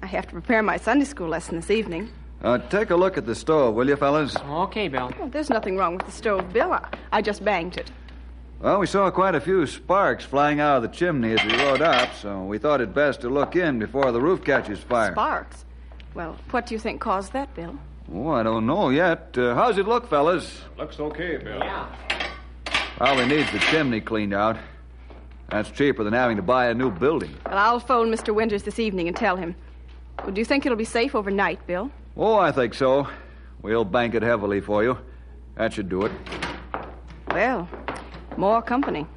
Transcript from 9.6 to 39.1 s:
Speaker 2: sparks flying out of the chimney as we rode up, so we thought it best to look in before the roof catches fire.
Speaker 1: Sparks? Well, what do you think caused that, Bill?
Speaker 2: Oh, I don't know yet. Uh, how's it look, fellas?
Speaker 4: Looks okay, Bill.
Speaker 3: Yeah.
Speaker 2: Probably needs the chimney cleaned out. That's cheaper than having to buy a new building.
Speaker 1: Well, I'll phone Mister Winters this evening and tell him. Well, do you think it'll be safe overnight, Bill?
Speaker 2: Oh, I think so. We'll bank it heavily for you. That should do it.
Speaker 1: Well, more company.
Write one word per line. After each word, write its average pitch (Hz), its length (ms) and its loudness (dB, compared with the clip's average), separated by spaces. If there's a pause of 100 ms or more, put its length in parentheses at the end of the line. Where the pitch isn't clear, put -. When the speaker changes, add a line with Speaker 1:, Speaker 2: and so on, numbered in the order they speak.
Speaker 2:
sparks 165 580 2
flying 147 360 4
out 147 180 4
of 120 40 2
the 110 60 -2
chimney 143 440 0
as 113 120 4
we 110 200 0
rode 135 180 4
up, 127 320 4
so 101 300 -8
we 104 140 -2
thought 147 220 2
it 107 140 -2
best 139 280 2
to 120 80 -2
look 139 260 2
in 156 220 2
before 127 340 2
the 117 80 2
roof 165 240 2
catches 120 360 0
fire. 110 320 2
Speaker 1:
Sparks? - 520 -2 (500)
Well, 170 220 -8 (140)
what 240 160 0
do 240 80 -6
you 220 40 -2
think 220 220 -4
caused 196 340 -2
that, 277 200 -4
Bill? 170 240 -10 (340)
Speaker 2:
Oh, 113 180 -4
I 127 120 2
don't 110 240 2
know 160 240 2
yet. 165 480 2
Uh, 123 160 2
how's 196 240 4
it 190 80 2
look, 233 240 0
fellas? 156 500 2 (160)
Speaker 4:
Looks - 220 -10
okay, 151 400 -4
Bill. 104 200 -10
Speaker 3:
Yeah. - 280 -4 (1080)
Speaker 2:
Probably 131 300 4
needs 143 260 4
the - 80 -2
chimney 139 400 2
cleaned 107 340 -2
out. 107 240 2 (920)
That's 104 200 -2
cheaper 135 340 2
than 104 80 0
having 120 240 4
to 101 60 -2
buy 123 240 4
a 117 80 2
new 127 160 2
building. 101 440 0 (120)
Speaker 1:
Well, 190 100 -2
I'll 226 240 4
phone 233 300 2
Mister 220 240 -2
Winters 208 300 0
this 208 140 -8
evening 190 300 0
and 180 80 -4
tell 196 200 2
him. 180 180 -6 (680)
Well, 196 100 -6
do 190 80 -2
you 233 40 2
think 277 220 2
it'll 247 100 2
be 214 80 -2
safe 240 300 0
overnight, 196 520 0
Bill? 190 240 -4 (260)
Speaker 2:
Oh, 208 180 4
I 180 180 6
think 120 220 0
so. 135 340 2 (540)
We'll 110 220 2
bank 113 300 0
it 110 80 2
heavily 104 380 2
for 104 220 0
you. 120 160 2 (560)
That 110 180 -2
should 98 160 -6
do 92 160 0
it. 113 80 -2 (1160)
Speaker 1:
Well, 185 380 0 (680)
more 202 240 4
company. 240 460 -2 (100)